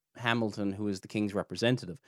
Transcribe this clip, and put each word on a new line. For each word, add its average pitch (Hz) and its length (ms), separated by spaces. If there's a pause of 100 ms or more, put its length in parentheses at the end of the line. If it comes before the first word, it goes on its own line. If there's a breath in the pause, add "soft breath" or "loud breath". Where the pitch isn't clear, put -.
(180)
Hamilton, 110 560
who 104 140
is 95 120
the - 80
King's 104 260
representative. 98 640 (100)